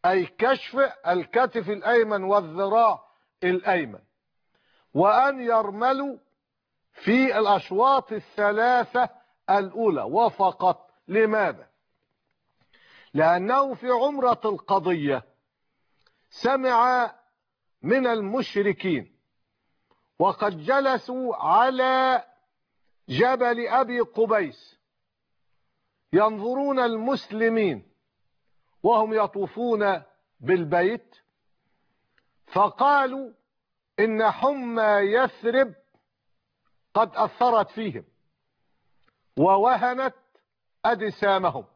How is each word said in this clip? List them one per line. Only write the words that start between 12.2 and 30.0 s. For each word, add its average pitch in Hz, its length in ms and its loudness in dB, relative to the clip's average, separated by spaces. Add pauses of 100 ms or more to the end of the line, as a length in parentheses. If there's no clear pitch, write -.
لأنه 190 600 2
في 247 160 -8
عمرة 254 560 0
القضية 170 760 -2 (1080)
سمع 254 800 0 (720)
من 254 260 0
المشركين 202 1120 -4 (1000)
وقد 180 440 -2
جلسوا 254 720 -2
على 254 880 2 (840)
جبل 240 580 0
أبي 247 320 -2
قبيس 214 760 -2 (1400)
ينظرون 233 680 0
المسلمين 226 1120 -2 (920)
وهم 220 300 2
يطوفون 208 880 -2 (360)